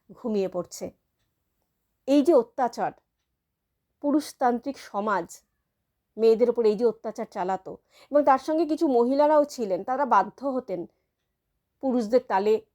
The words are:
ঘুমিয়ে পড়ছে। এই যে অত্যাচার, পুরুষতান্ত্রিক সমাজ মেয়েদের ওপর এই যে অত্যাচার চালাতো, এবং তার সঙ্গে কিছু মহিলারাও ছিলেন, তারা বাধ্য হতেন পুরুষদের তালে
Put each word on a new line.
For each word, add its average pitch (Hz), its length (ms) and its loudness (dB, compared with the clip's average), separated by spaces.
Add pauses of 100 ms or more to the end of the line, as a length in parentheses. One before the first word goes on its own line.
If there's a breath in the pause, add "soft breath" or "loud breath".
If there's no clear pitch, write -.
ঘুমিয়ে 202 400 -6
পড়ছে। 180 360 -10 (1200)
এই 285 160 4
যে 330 100 4
অত্যাচার, 233 580 0 (1120)
পুরুষতান্ত্রিক 269 720 -2 (140)
সমাজ 202 360 -4 (920)
মেয়েদের 226 320 4
ওপর 240 160 -2
এই 214 140 2
যে 247 60 0
অত্যাচার 220 460 -4
চালাতো, 185 400 -6 (400 soft breath)
এবং 294 120 4
তার 269 240 4
সঙ্গে 320 180 0
কিছু 311 220 -2
মহিলারাও 277 580 4
ছিলেন, 202 380 -6
তারা 269 220 -2
বাধ্য 208 400 0
হতেন 247 360 -6 (1000)
পুরুষদের 247 440 0
তালে 208 260 0 (220)